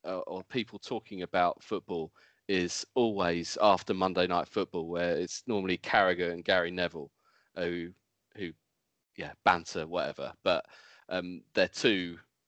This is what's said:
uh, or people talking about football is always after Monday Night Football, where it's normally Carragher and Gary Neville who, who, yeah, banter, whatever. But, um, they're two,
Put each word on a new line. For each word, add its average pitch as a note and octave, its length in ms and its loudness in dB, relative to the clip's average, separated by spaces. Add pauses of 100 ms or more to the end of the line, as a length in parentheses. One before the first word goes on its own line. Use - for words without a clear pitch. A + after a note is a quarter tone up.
uh, F#2 160 -6
or F#2 240 -10
people G#2 360 -6
talking - 420 -8
about F2 400 0
football E2+ 500 -6 (360)
is F2+ 460 0
always F#2+ 640 0
after G2+ 320 6
Monday F#2 340 2
Night F2 220 0
Football, F2 400 -4
where F2 280 0
it's F2 300 -4
normally F#2+ 320 0
Carragher F2+ 540 2
and E2+ 120 -8
Gary F2+ 260 2
Neville E2+ 400 -4 (460)
who, F2 340 -4 (460)
who, F#2 160 -8 (640)
yeah, D2+ 160 -10 (120)
banter, E2+ 420 0
whatever. D2 460 -4 (120)
But, F2+ 200 2 (460)
um, F2+ 320 -6 (120)
they're F#2 140 4
two, F2+ 500 0 (300)